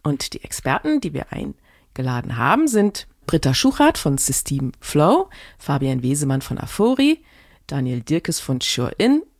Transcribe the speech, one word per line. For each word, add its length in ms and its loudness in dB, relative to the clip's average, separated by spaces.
Und 320 -4
die 100 -12
Experten, 580 -2
die 120 -6
wir 200 -6
eingeladen 1040 -8
haben, 300 2
sind 400 0
Britta 300 2
Schuchert 420 4
von 220 0
System 600 -2
Flow, 500 2
Fabian 460 -2
Wesemann 400 0
von 160 -8
Afori, 640 2
Daniel 360 -4
Dirkes 380 -2
von 220 -2
Sure 380 -2
In 240 4